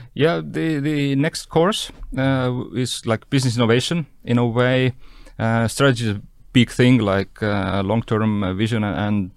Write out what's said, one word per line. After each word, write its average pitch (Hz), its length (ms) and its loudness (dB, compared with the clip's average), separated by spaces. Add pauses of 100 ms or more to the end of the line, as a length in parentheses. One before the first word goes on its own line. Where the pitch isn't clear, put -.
(140)
Yeah, 165 300 0
the, 156 360 -4
the 143 360 -2
next 143 320 -2
course, 180 440 0 (260)
uh, 131 460 0 (120)
is 120 300 -4
like 113 240 -4
business 127 280 0
innovation 127 480 2 (180)
in 120 140 0
a 120 80 2
way. 123 480 2 (440)
Uh, 113 300 0
strategy 120 380 2
is 104 120 -2
a 107 40 -12 (320)
big 120 160 4
thing, 123 300 4
like, 98 440 -2
uh, 98 400 -2
long-term, 107 600 0
uh, 92 100 -2
vision 107 300 -2
and, 101 540 -2